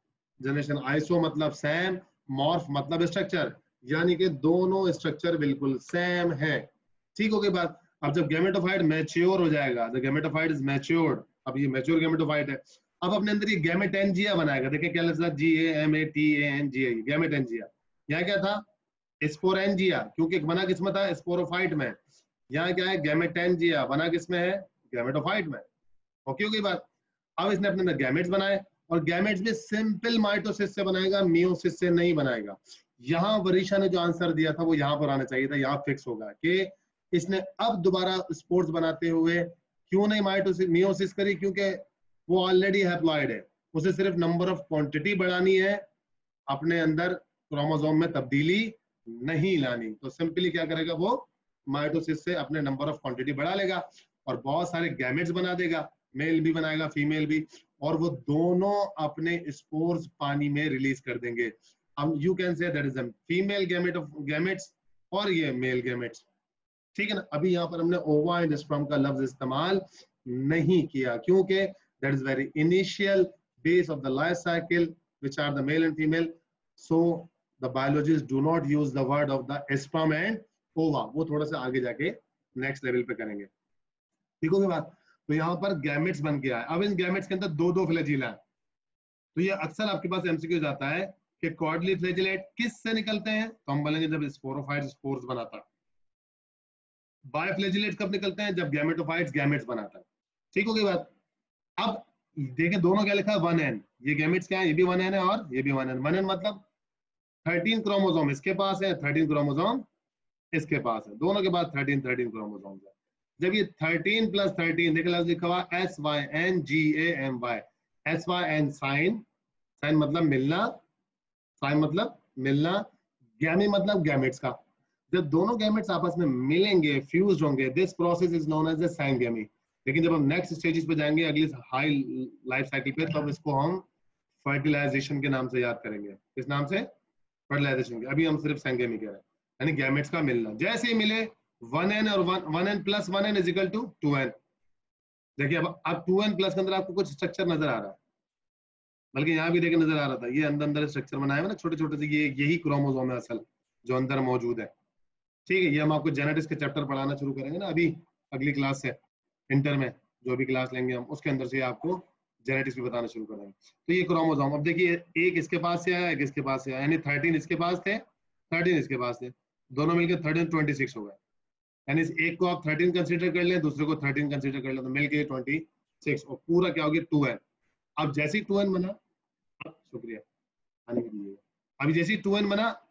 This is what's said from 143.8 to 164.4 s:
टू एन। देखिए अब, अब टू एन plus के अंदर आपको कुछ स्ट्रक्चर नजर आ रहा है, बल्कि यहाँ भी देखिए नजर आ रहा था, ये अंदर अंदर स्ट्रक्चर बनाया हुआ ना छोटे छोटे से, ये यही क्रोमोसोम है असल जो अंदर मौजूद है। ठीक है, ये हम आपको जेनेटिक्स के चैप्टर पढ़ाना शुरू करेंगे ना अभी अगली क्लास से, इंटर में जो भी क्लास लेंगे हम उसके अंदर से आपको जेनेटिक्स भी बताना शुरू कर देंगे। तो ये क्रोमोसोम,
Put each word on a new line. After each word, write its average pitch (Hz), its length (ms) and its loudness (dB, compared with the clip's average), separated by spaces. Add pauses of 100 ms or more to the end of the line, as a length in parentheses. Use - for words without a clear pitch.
टू 143 140 2
एन। 135 120 0 (1080)
देखिए 143 200 0
अब, 175 280 -2
अब 170 200 -4
टू 190 160 4
एन 202 140 0
plus 190 180 0
के 190 60 -2
अंदर 190 120 0
आपको 190 220 -2
कुछ 175 180 -2
स्ट्रक्चर 175 340 -4
नजर 156 220 2
आ 117 100 0
रहा 101 100 -8
है, - 80 -16 (1160)
बल्कि 151 180 0
यहाँ 160 200 0
भी 175 80 4
देखिए 165 180 2
नजर 156 200 4
आ 143 80 0
रहा 120 100 -2
था, 120 120 -6
ये 147 160 2
अंदर 147 220 0
अंदर 147 200 0
स्ट्रक्चर 139 300 -6
बनाया 139 240 0
हुआ 185 80 0
ना 214 60 -4
छोटे 165 220 -4
छोटे 151 200 -2
से, 147 100 -2
ये 151 220 2 (100)
यही 147 200 2
क्रोमोसोम 135 520 0
है 123 60 -4
असल 117 240 -8 (440)
जो 127 120 0
अंदर 131 240 0
मौजूद 120 400 0
है। 101 60 -6
ठीक - 960 -6
है, 160 60 2
ये 151 100 2
हम 156 120 2
आपको 151 180 0
जेनेटिक्स 147 360 0
के 156 80 -4
चैप्टर 143 300 -4
पढ़ाना 139 320 -2
शुरू 139 160 -4
करेंगे 139 260 -6
ना 202 80 -6
अभी 165 200 2 (460)
अगली 139 200 -2
क्लास 139 300 -2
से, 131 100 -6 (580)
इंटर 139 260 2
में 131 160 -2 (320)
जो 127 120 -2
भी 131 80 0
क्लास 127 280 -2
लेंगे 127 220 -2
हम 123 120 -6
उसके 147 240 -6
अंदर 131 160 -2
से 131 160 -4
आपको 139 340 -4 (500)
जेनेटिक्स 135 300 -2
भी 127 60 -8
बताना 120 240 -4
शुरू 110 200 -10
कर 107 80 -14
देंगे। 101 180 -16 (360)
तो 170 40 4
ये 180 100 2
क्रोमोसोम, 160 500 2